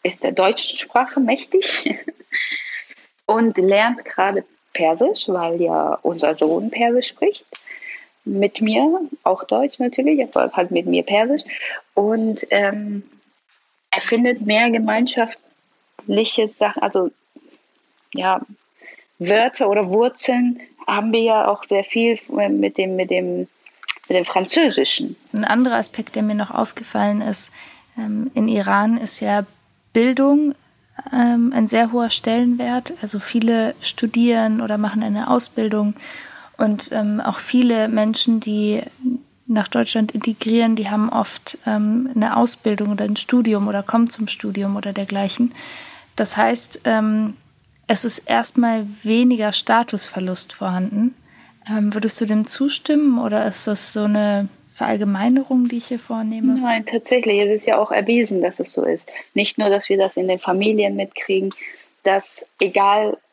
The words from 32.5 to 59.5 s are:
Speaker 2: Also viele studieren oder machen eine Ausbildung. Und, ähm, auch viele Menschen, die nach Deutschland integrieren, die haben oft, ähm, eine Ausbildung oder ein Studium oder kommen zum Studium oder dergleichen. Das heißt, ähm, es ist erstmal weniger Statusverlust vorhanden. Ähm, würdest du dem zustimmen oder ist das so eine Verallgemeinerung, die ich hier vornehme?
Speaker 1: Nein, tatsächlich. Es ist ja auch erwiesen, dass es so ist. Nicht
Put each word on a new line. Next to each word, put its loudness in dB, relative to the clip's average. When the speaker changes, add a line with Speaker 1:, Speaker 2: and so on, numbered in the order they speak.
Speaker 2:
Also -6
viele 0
studieren 0
oder -2
machen -2
eine -2
Ausbildung. 0
Und, 0
ähm, -2
auch -4
viele 2
Menschen, 0
die 0
nach 0
Deutschland 0
integrieren, 0
die -4
haben 0
oft, -4
ähm, 0
eine 0
Ausbildung 0
oder -2
ein -2
Studium 2
oder -4
kommen 2
zum -4
Studium -4
oder -6
dergleichen. -2
Das -2
heißt, -2
ähm, 0
es -2
ist -2
erstmal 0
weniger 2
Statusverlust -2
vorhanden. -2
Ähm, 0
würdest -2
du 0
dem 2
zustimmen 0
oder 0
ist -4
das -2
so -2
eine 2
Verallgemeinerung, 0
die -4
ich -8
hier -6
vornehme? -2
Speaker 1:
Nein, 0
tatsächlich. 2
Es 2
ist 0
ja 4
auch 0
erwiesen, 2
dass -2
es -4
so -2
ist. -2
Nicht -2